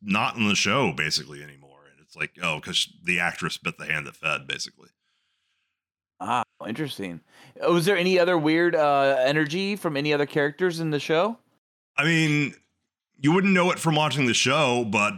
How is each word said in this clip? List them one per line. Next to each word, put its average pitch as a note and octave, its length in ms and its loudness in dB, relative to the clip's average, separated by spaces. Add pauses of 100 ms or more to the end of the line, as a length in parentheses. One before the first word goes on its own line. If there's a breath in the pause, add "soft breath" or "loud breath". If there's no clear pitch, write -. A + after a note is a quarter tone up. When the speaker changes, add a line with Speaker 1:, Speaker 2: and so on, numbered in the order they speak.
Speaker 1:
not G#2+ 340 -2
on A2 140 0
the G2 60 2
show, G#2 360 2
basically, D2 500 -4
anymore? C#2 380 -20 (100)
And C#2 120 -20
it's - 140 -20
like, D#2 160 -6 (120)
oh, D#2+ 160 -4
'cause F2 300 -4 (140)
the F2 180 -2
actress E2+ 360 -4
bit E2 200 -8
the D2+ 80 -14
hand D2 220 -4
that - 100 -16
fed, C#2+ 280 -6
basically. C#2 440 -12 (1300)
Speaker 2:
Ah, A2+ 240 -2 (240)
interesting. G2 540 -8 (440 loud breath)
Uh, E3 60 2
was E3+ 140 2
there G3 120 2
any F3+ 220 2
other F3 180 4
weird, E3 380 2
uh, C#3 440 4
energy D#3 580 0
from E3 200 -4
any D3+ 160 0
other C#3+ 120 2
characters D#3 560 -2
in D#3+ 100 -2
the D3 80 -2
show? F3+ 380 0 (600)
Speaker 1:
I C#3+ 60 0
mean, D3+ 500 2 (640)
you C#3+ 140 2
wouldn't F#3+ 220 4
know F3+ 180 4
it - 80 -4
from D#3+ 160 2
watching D3 320 2
the A2+ 60 2
show, B2 520 2
but G#2 320 0